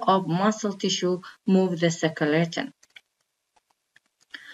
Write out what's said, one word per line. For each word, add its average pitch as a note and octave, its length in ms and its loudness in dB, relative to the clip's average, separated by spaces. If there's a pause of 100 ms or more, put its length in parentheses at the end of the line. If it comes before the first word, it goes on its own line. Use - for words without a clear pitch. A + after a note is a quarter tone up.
of F#3+ 240 2
muscle G3 460 0
tissue F#3 480 -2 (260)
move F#3 320 4
the E3+ 100 2
skeleton. D#3+ 840 -2 (1800)